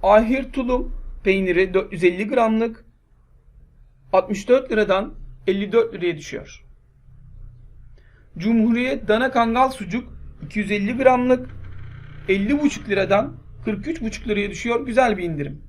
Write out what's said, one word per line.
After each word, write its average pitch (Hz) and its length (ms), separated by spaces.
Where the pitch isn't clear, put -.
Ahir 226 480
tulum 247 440
peyniri 185 500
dört 220 200
yüz 170 100
elli 180 240
gramlık 226 580
altmış 196 360
dört 254 220
liradan 208 440
elli 196 240
dört 226 220
liraya 170 240
düşüyor. - 480
Cumhuriyet 233 680
dana 240 240
kangal 247 380
sucuk 214 440
iki 151 180
yüz 202 120
elli 208 260
gramlık 254 520
elli 208 320
buçuk 240 280
liradan 196 480
kırk 208 220
üç 320 140
buçuk 220 260
liraya 202 220
düşüyor. 240 360
Güzel 240 320
bir 180 60
indirim. 147 460